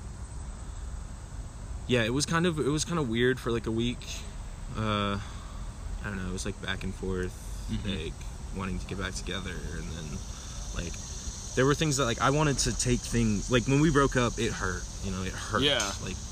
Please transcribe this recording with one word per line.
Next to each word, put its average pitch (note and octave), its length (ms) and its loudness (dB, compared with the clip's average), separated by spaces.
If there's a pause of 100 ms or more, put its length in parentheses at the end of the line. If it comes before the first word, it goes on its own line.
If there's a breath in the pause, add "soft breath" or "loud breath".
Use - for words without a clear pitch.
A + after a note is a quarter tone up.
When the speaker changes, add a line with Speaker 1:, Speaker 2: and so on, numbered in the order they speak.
(1900)
Speaker 1:
yeah, A#2+ 160 6
it A2 80 2
was D3 140 2
kind E3 200 4
of, D#3+ 120 2
it B2+ 100 2
was D3 160 2
kind E3+ 140 0
of C#3 100 2
weird B2 300 4
for, B2 140 -2
like, A#2 140 0
a A#2 40 0
week. A#2 280 0 (760 loud breath)
Uh, G#2 420 2
I - 840 -6
don't G2+ 120 -4
know, F#2 120 -4
it F2+ 40 -2
was, F#2+ 140 -4
like, G2+ 160 -4
back F#2+ 220 -4
and F#2+ 100 -2
forth, F#2 380 -2 (380)
Speaker 2:
Mm-hmm. A2 200 -2 (140)
Speaker 1:
like, D2+ 80 -6 (440)
wanting F#2+ 220 -2
to - 80 -4
get F#2 120 -6
back F#2+ 160 -2
together, F#2 360 -4
and E2 400 -4
then, D#2+ 280 -6 (580 loud breath)
like, E2+ 160 -2 (640 loud breath)
there B2+ 100 6
were C#3+ 80 6
things D3 220 2
that, C3+ 80 2
like, A#2 160 0
I B2+ 100 6
wanted D3 280 4
to A#2 200 2
take B2 220 4
things, A2 500 2
like, A#2+ 160 6
when C#3 140 6
we D#3+ 100 8
broke C#3 260 6
up, A#2 220 2
it A2 140 2
hurt, F2+ 300 -2 (220)
you G2 60 -2
know, F#2 120 -2
it F#2 100 -2
hurt. G#2+ 300 0
Speaker 2:
Yeah. C#3 160 4 (260)
Speaker 1:
Like, F#2 120 -4 (160)